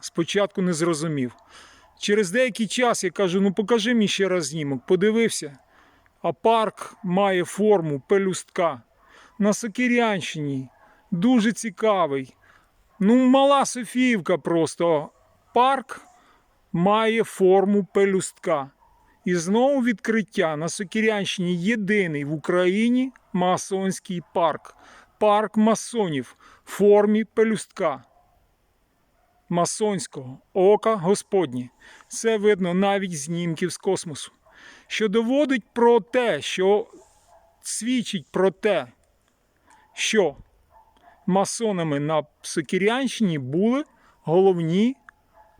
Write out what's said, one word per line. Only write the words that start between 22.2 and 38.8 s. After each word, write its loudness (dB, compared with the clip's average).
в -6
Україні 0
масонський -2
парк. -2
Парк 2
масонів -2
в -20
формі 4
пелюстка. -2
Масонського. -4
Ока 4
Господнє. -2
Це -2
видно 0
навіть 0
з -10
знімків -4
з -12
космосу. -6
Що -4
доводить 0
про 4
те, -2
що 0
свідчить -4
про 2
те, -2